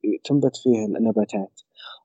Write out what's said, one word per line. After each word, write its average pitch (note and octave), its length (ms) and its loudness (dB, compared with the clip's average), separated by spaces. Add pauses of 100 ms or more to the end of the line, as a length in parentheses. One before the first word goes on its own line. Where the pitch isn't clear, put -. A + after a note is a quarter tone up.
(240)
تنبت C3+ 320 0
فيه A2+ 300 2
النباتات، G#2 760 -2 (440)